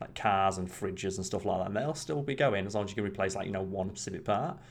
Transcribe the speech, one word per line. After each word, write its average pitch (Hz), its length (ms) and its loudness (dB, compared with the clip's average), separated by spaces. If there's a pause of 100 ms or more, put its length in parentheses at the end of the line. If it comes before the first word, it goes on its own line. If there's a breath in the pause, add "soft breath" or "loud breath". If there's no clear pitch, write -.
like - 140 -10
cars 95 440 4
and 92 100 -2
fridges 95 480 -4
and 92 80 -4
stuff 98 220 -2
like 92 140 2
that, 92 80 0
and 98 80 -4
they'll 143 180 0
still 151 280 -4
be 143 120 -2
going 113 320 4
as 101 80 -4
long 104 100 2
as 95 60 -4
you - 60 -10
can 107 80 0
replace, 98 320 0
like, 95 100 -2
you 98 60 -2
know, 95 100 0
one 95 280 -2
specific 92 340 -6
part. 123 340 0 (120 loud breath)